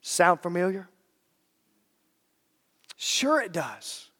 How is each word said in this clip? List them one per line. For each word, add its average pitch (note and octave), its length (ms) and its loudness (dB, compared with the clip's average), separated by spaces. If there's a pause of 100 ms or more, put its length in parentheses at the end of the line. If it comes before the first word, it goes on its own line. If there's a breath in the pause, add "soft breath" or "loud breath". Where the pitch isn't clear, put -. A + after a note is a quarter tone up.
Sound F3 400 4
familiar? F#3 460 -4 (2000)
Sure C#4+ 460 0
it G#3 100 -6
does. - 580 -10 (100)